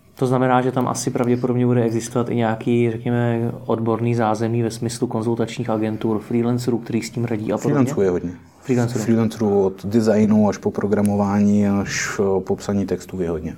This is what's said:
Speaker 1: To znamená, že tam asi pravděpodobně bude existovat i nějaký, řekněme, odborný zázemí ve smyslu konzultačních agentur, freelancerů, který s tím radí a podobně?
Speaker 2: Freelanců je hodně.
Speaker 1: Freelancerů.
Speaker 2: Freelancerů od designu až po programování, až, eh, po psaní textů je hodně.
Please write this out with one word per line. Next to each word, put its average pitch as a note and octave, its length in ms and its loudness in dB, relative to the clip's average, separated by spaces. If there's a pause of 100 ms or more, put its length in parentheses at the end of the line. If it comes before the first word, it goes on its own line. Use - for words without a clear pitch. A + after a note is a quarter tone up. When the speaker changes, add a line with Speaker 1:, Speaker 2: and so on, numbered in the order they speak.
(160)
Speaker 1:
To C3 120 0
znamená, B2+ 340 2
že B2+ 100 0
tam B2 160 -2
asi A#2 220 -4
pravděpodobně B2 560 0
bude B2 180 2
existovat A2+ 460 -2
i A#2 60 -2
nějaký, A#2 560 0
řekněme, A#2+ 600 -2 (140)
odborný A2+ 500 0
zázemí A2+ 480 0
ve A2 80 -2
smyslu A#2 360 -4
konzultačních A2+ 600 -4
agentur, A2 500 -2
freelancerů, A#2+ 580 0
který A2+ 240 -4
s - 80 -8
tím A#2 160 -4
radí A2 280 -4
a G#2+ 40 0
podobně? C3 160 0
Speaker 2:
Freelanců C3+ 280 2
je F#2+ 80 2
hodně. F2 220 -2 (300)
Speaker 1:
Freelancerů. A#2+ 420 0
Speaker 2:
Freelancerů A2 600 2
od F#2+ 200 -4
designu G#2+ 640 4
až F#2+ 80 -2
po G#2+ 140 -2
programování, G2+ 960 2
až, - 520 -2
eh, G2 220 2
po F#2+ 140 -2
psaní G2 300 -2
textů F#2 360 -4
je E2+ 80 -2
hodně. E2 280 -6